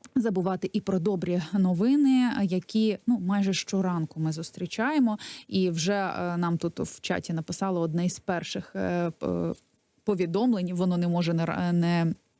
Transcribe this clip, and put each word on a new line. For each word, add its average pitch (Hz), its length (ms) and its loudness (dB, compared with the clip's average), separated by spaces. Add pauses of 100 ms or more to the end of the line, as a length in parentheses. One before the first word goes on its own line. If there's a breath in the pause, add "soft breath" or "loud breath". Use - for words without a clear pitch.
(160)
забувати 185 560 0
і 208 80 0
про 190 180 0
добрі 175 440 0 (100)
новини, 247 800 4 (120)
які, 196 640 0
ну, 240 120 4
майже 190 340 2
щоранку 175 680 -2
ми 160 120 0
зустрічаємо. 220 840 0 (300 loud breath)
І 185 220 2
вже, 165 240 0
е, 175 420 -2
нам 170 220 0
тут - 220 -4
в - 200 -6
чаті 180 320 -4
написало 175 480 -2
одне 165 260 0
із 180 120 -2
перших, 175 580 -6
е, 175 420 -2
п-, 170 340 -2 (520)
повідомлень: 185 720 0
воно 180 220 2
не 175 120 0
може 170 260 0
не 165 120 0
ра-, 175 260 0
не, 170 420 2 (260)